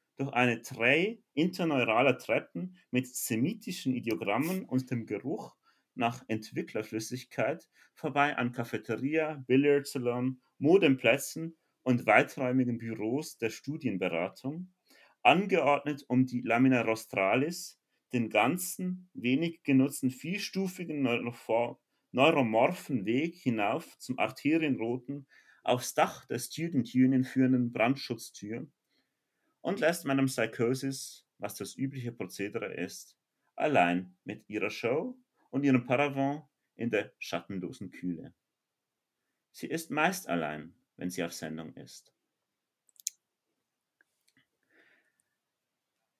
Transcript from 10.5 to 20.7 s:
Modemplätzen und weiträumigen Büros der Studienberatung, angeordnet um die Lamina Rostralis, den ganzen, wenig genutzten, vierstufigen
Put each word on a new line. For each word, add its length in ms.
Modemplätzen 1000
und 240
weiträumigen 720
Büros 600
der 120
Studienberatung, 1200
angeordnet 840
um 180
die 160
Lamina 400
Rostralis, 960
den 160
ganzen, 840
wenig 480
genutzten, 480
vierstufigen 920